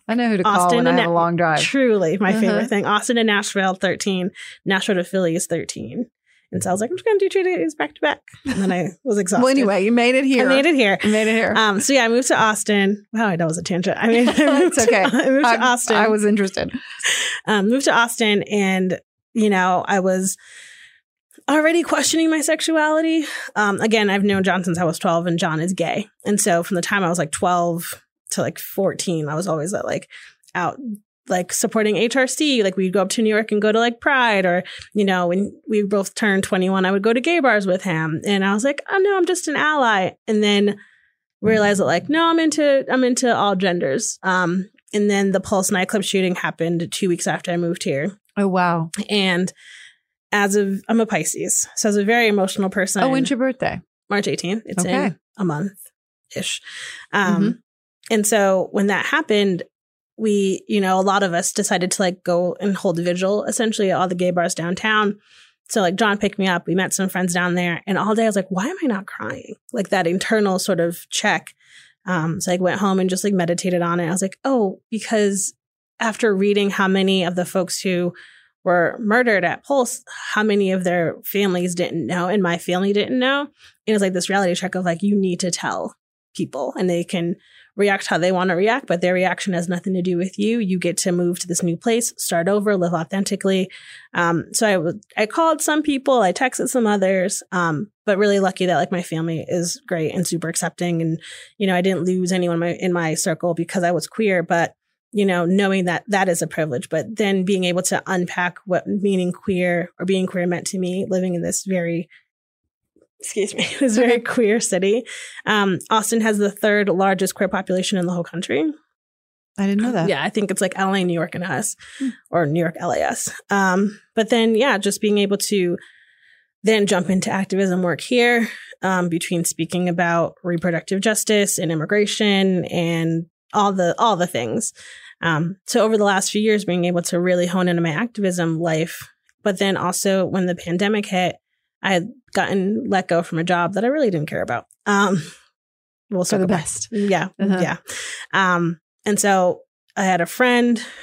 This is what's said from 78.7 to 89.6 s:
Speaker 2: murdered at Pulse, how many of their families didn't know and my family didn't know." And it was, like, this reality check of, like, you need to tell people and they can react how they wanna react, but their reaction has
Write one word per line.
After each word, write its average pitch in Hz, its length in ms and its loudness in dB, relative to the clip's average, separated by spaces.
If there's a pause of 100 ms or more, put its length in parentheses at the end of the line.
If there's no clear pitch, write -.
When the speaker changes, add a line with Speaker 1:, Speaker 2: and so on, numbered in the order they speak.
Speaker 2:
murdered 214 420 2
at 165 200 -4
Pulse, 269 400 -2 (300)
how 214 100 0
many 202 280 2
of 185 120 -2
their 175 320 0 (100)
families 180 500 -2
didn't 165 320 -4
know 180 200 -2
and 185 160 0
my 170 140 0
family 185 360 -2
didn't 214 260 -2
know." 269 220 0
And 285 80 -8 (380)
it 220 60 2
was, 208 80 2
like, 190 120 0
this 180 160 -2
reality 196 240 0
check 185 220 -4
of, 185 100 -4
like, 170 160 -2
you 202 180 2
need 180 200 0
to 180 100 -4
tell - 460 -6 (400)
people - 420 -6
and 185 120 0
they 170 140 0
can 170 320 -4 (400)
react 196 300 0
how 185 140 0
they 180 120 2
wanna 185 240 2
react, 220 300 0
but 175 160 -2
their 180 140 2
reaction 185 380 0
has 170 140 -2